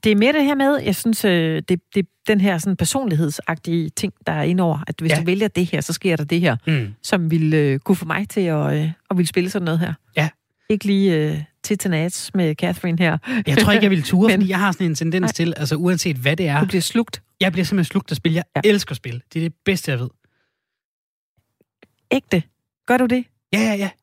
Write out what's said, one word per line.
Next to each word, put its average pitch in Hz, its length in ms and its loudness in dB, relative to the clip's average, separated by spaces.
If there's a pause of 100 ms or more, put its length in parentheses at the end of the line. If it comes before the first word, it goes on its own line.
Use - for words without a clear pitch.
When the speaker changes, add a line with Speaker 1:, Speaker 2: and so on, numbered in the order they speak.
Speaker 1:
Det 214 80 4
er 208 40 4
mere 233 160 4
det 302 120 2
her 285 100 2
med, 277 300 2
jeg 190 120 0
synes, - 280 -2
øh, 165 440 2
det, 180 120 2 (140)
det, 190 120 0 (200)
den 214 140 4
her 185 180 2
sådan 185 180 -2
personlighedsagtige 165 1120 -2
ting, - 220 -6 (140)
der 165 60 -2
er 151 100 -2
indover, 170 440 0
at 160 140 -8
hvis 160 100 0
Speaker 2:
Ja. 147 100 4
Speaker 1:
du 170 40 -4
vælger 196 240 0
det 180 180 0
her, 151 140 -2
så 147 120 -6
sker 170 240 -2
der 151 80 -4
det 165 160 -2
her, 143 160 4 (100)
Speaker 2:
Mm. 117 360 -2
Speaker 1:
som 170 280 0
ville, 160 260 2
øh, 139 220 2
kunne 185 180 0
få - 80 -8
mig 185 240 -4
til - 120 -4
at, 151 340 0
øh, 156 140 -2 (220)
at 190 60 0
ville 170 120 2
spille 180 220 -2
sådan 190 140 -4
noget 165 160 0
her. 170 140 -2 (220)
Speaker 2:
Ja. 156 120 0 (420)
Speaker 1:
Ikke 214 140 0
lige, 196 320 2
øh, 151 220 -2 (240)
tits 202 240 -4
and 180 80 0
ass 165 400 -4
med 165 200 2
Catherine 175 440 -4
her. 165 200 2 (280)
Speaker 2:
Jeg 139 120 2
tror 208 140 4
ikke, 208 100 4
jeg 202 80 4
ville 185 140 2
ture, 190 240 4
Speaker 1:
<laughs> - 20 4
Men 190 100 4
Speaker 2:
fordi 190 100 2
jeg 185 80 0
har 196 140 2
sådan 185 140 -2
en 160 80 0
tendens 165 260 -2
Speaker 1:
Nej. 180 120 0
Speaker 2:
til, 170 240 -2
altså 151 200 -2
uanset 170 400 0
hvad 139 200 0
det 185 120 -2
er. 143 120 2
Speaker 1:
Du 196 60 2
bliver 185 160 0
slugt. - 400 -4 (180)
Speaker 2:
Jeg 185 120 2
bliver 180 120 0
simpelthen 180 260 0
slugt - 200 -4
af 147 60 -4
spil. 165 160 0
Jeg 170 120 -2 (120)
Speaker 1:
Ja. 139 80 -2
Speaker 2:
elsker 202 300 2
spil. 120 280 -10 (120)
Det 160 100 -4
er 165 40 -4
det 156 60 -10 (100)
bedste, 185 260 -2
jeg 127 100 -2
ved. 123 80 -6 (2000)
Speaker 1:
Ægte. 202 320 0 (440)
Gør 247 100 4
du 254 100 2
det? 247 180 0 (280)
Speaker 2:
Ja, 196 60 0
ja, 220 160 0
ja. 196 160 -4 (120)